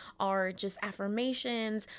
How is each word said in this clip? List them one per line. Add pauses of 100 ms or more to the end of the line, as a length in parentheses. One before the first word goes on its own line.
(180)
are
just
affirmations, (120)